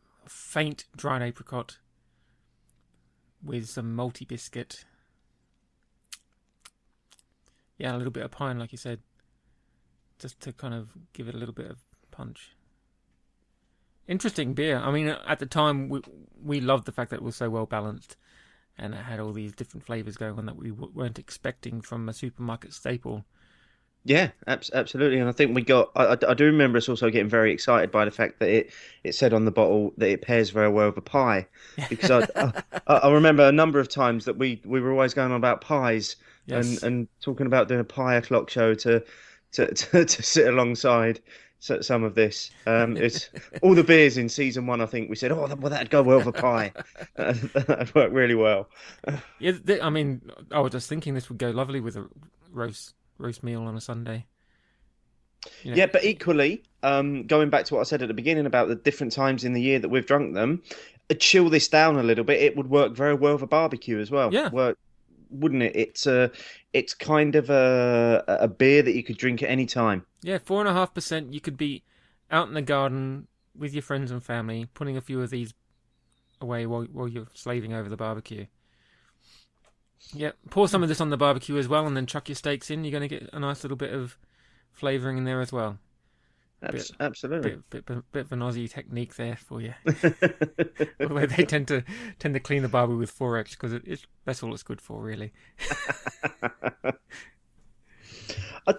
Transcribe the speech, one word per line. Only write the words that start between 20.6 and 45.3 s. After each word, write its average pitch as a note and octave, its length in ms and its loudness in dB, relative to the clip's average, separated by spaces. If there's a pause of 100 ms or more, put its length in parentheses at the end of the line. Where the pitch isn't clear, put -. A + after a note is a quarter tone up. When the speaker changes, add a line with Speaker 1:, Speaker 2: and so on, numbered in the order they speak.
Speaker 1:
w-, A2 240 -12
weren't A#2+ 260 -8
expecting - 640 -12
from A#2 260 -12
a A2+ 60 -10
supermarket A#2+ 600 -12
staple. A#2+ 520 -8 (800)
Speaker 2:
Yeah, D3+ 260 2 (180)
abs-, - 260 -4
absolutely. C3 460 0
And B2 80 2
I B2 40 0
think B2 240 2
we B2+ 80 2
got, B2 320 6
I, B2+ 120 6
I, A#2+ 100 4 (120)
I B2+ 40 4
do C3+ 120 4
remember C#3+ 320 6
us A2+ 100 0
also A#2 220 0
getting G#2+ 200 2
very A2 220 4
excited A2+ 380 2
by G#2+ 160 2
the G#2 60 -2
fact - 280 -4
that G2+ 100 2
it, A2 220 2 (320)
it - 120 -6
said A#2+ 180 4
on A2 120 4
the G#2+ 60 2
bottle G#2 460 4
that G2+ 120 2
it G2 120 0
pairs A#2 300 2
very G#2+ 180 2
well G#2 180 4
with G2+ 100 -2
a F#2+ 40 -8
pie. A2+ 460 0 (300)
Speaker 1:
<laughs> - 120 -8
Speaker 2:
Because C3 220 0
I, C3 420 2 (340)
I, D3+ 80 6
I C#3+ 160 6
remember D3+ 360 8
a C#3 40 8
number D3+ 280 4
of C3 100 -2
times A#2+ 360 0
that A2 120 -4
we, B2 280 -2
we B2 160 -2
were B2+ 100 -2
always C3+ 220 2
going C3 180 0
on B2 60 0
about A#2+ 240 2
pies A#2+ 540 -2 (320)
Speaker 1:
Yes. A#2+ 360 -2
Speaker 2:
and, - 0 -
and A#2+ 240 -2 (140)
talking C3+ 260 -4
about B2 200 4
doing B2 120 0
a A#2 60 -2
pie B2+ 320 -2
o'clock - 340 0
show A2+ 240 2
to, A#2 280 2 (500)
to, - 200 0
<laughs> - 0 -
to, - 320 4
to - 160 -2
sit C3 260 4
alongside A#2+ 720 2 (400)
so-, - 220 -4
some A#2 220 0
of G#2+ 100 -2
this. G#2+ 380 2 (160)
Um, A2+ 300 2
it's - 340 -2 (140)
Speaker 1:
<laughs> - 180 -10
Speaker 2:
all F#3 100 8
the E3+ 100 8
beers D3+ 360 8
in A#2 100 -2
season B2+ 380 -4
one, A#2+ 120 -2
I A2+ 60 0
think, A2+ 240 -6
we A2 60 -6
said, B2+ 160 -2